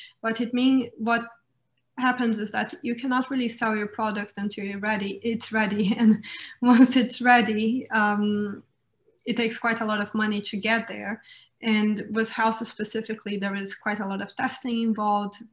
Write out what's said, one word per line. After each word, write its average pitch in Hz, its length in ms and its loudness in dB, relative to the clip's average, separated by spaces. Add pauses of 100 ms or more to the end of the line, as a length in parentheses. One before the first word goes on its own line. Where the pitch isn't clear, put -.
(220)
what 226 200 -2
it 240 120 -2
mean, 254 440 4
what 226 280 0 (720)
happens 247 420 0
is 208 120 -6
that 214 300 -4
you 240 140 -4
cannot 254 360 -2
really 254 160 0
sell 220 280 -2
your 208 120 -2
product 208 500 -4
until 202 280 -6
you're 196 140 -8
ready, 196 440 -2
it's 233 300 -4
ready. 208 420 2
<laughs> - 40 -6
And 220 240 6 (380)
once 247 360 8
it's 247 240 2
ready, 233 680 4
um, 208 720 0 (600)
it 240 120 -2
takes 226 200 0
quite 226 240 -2
a 226 40 -2
lot 214 160 -2
of 202 120 -6
money 214 280 0
to 202 160 -8
get 220 300 0
there. 208 340 -10 (400)
And 214 500 0
with 220 180 0
health 226 280 0 (100)
specifically, 220 680 -6
there 196 180 -4
is 196 180 -6
quite 208 260 -6
a 208 60 -4
lot 196 160 -4
of 202 140 -10
testing 240 480 -4
involved, 208 540 0 (160)